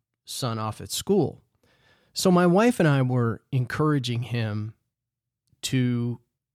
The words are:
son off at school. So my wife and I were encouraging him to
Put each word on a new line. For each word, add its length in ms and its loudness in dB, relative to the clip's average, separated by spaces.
son 320 -6
off 220 -6
at 100 -14
school. 520 -2
So 180 2
my 160 6
wife 320 4
and 80 4
I 140 4
were 400 0
encouraging 720 -2
him 500 -6
to 560 -2